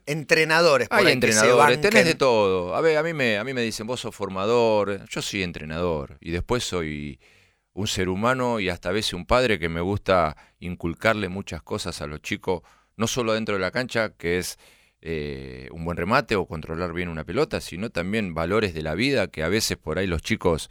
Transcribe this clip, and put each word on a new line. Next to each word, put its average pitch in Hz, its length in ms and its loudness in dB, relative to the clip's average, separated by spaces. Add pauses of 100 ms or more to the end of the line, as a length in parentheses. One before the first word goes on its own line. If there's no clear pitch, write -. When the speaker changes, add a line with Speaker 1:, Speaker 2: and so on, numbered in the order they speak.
Speaker 1:
entrenadores 156 800 4
por 220 100 0
Speaker 2:
Hay 107 100 6
Speaker 1:
ahí 135 120 4
que 120 80 4
se 110 60 4
Speaker 2:
entrenadores, 123 480 6
tenés 208 120 4
Speaker 1:
banquen. 220 140 8
Speaker 2:
de 160 80 4
todo. 101 580 4
A 104 60 0
ver, 156 180 4
a 151 60 2
mí 170 100 -2
me, 123 240 2
a 104 60 -2
mí 135 100 -6
me 123 80 -2
dicen, 110 240 -4
"Vos 120 140 -4
sos 110 160 -8
formador", 101 920 0
yo - 120 -8
soy 101 220 -2
entrenador, 78 760 -4
y 82 100 -8
después 104 320 -2
soy 76 560 -6 (540)
un 95 140 -4
ser 92 200 -2
humano 120 540 0
y 90 80 -2
hasta 87 200 -6
a - 40 0
veces 107 200 -2
un 90 120 -8
padre 120 340 2
que 85 80 0
me 82 140 -4
gusta 90 560 2 (220)
inculcarle 90 680 -2
muchas 90 340 -10
cosas - 400 -8
a 73 60 -8
los 76 140 -10
chicos, 95 400 -4 (340)
no 110 120 -2
solo 113 260 0
dentro 110 220 -2
de 95 60 -2
la 92 100 -2
cancha, 117 440 -2
que 87 220 -2
es, 90 200 -6 (440)
eh, 67 720 -8
un 82 100 -10
buen 82 140 -4
remate 110 400 0
o 87 100 0
controlar 82 460 -6
bien 87 160 -4
una 78 160 -8
pelota, 101 340 -2
sino 90 300 -8
también 95 440 -4
valores 87 400 0
de 80 100 -6
la 78 120 -4
vida 117 320 0
que 80 160 -8
a 80 60 -2
veces 98 280 -2
por 78 220 -6
ahí 98 80 -2
los 82 140 -2
chicos 87 500 -2